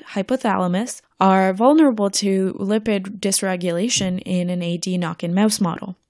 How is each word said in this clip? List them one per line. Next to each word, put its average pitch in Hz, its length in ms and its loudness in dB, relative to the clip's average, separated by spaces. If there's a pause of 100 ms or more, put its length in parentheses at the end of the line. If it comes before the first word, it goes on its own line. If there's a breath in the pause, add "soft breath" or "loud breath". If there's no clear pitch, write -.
(140)
hypothalamus, 196 880 -2 (180)
are 190 320 4
vulnerable 240 580 4
to 190 440 0
lipid 202 680 -2
dysregulation 185 1040 -2
in 180 240 -2
an 175 140 -2
A 170 160 -2
D 185 180 -4
knock-in 170 380 -4
mouse 214 260 2
model. 180 360 -4 (140)